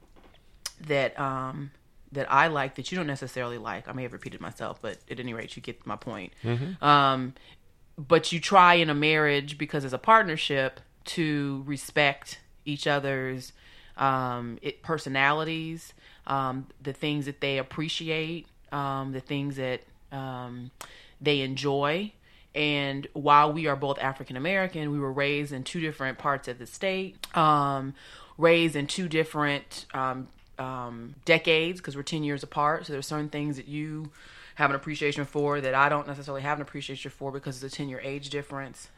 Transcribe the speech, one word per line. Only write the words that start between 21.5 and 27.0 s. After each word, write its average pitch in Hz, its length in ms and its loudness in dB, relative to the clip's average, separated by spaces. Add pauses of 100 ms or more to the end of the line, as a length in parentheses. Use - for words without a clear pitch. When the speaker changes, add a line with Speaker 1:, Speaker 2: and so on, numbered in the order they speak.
Speaker 1:
And 143 600 0
while 147 380 8
we 156 140 -2
are 143 100 2
both 139 220 -2
African 131 380 -4
American, 165 560 -2
we 147 60 -2
were 135 140 -2
raised 143 400 0
in 127 120 -6
two - 160 -6
different 147 380 -4
parts 139 280 -2
of 123 120 -6
the 120 80 -14
state, 190 600 -4 (100)